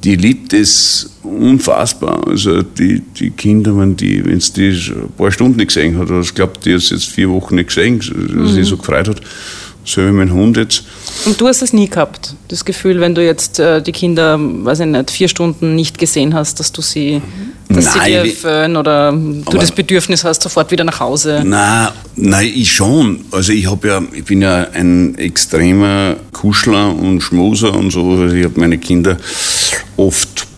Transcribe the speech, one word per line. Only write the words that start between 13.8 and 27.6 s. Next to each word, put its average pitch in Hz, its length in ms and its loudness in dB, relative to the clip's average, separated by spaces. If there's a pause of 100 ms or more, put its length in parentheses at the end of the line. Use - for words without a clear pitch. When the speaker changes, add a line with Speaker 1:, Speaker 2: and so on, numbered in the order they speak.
Speaker 2:
die 165 100 -6
Kinder, 160 480 2
weiß 123 420 -2
ich 170 60 0
nicht, 139 240 0
vier 190 160 0
Stunden 165 480 -2
nicht 160 220 -2
gesehen 156 360 0
hast, 151 260 -4
dass 156 120 -4
du - 100 -10
sie, 147 400 -4 (480)
dass 90 240 4
sie - 60 2
Speaker 1:
Nein, - 120 2
Speaker 2:
dir 180 120 2
Speaker 1:
wie 165 80 0
Speaker 2:
föhn 156 460 0
oder 147 340 2
du 151 340 -2
Speaker 1:
Aber 160 120 0
Speaker 2:
das 170 140 2
Bedürfnis 185 520 0
hast, 165 180 -2
sofort 160 300 0
wieder 170 120 0
nach 165 160 -2
Hause? 147 460 -2
Speaker 1:
Nein, 107 440 2 (260)
nein, 98 380 2
ich 117 180 0
schon. 117 600 2
Also 95 220 0
ich 98 160 0
hab 98 160 -4
ja, 98 160 0 (120)
ich 73 120 -10
bin 98 160 2
ja 90 320 2
ein 87 440 2
extremer 92 1000 0 (160)
Kuschler 104 640 0
und 90 280 0
Schmuser 104 520 2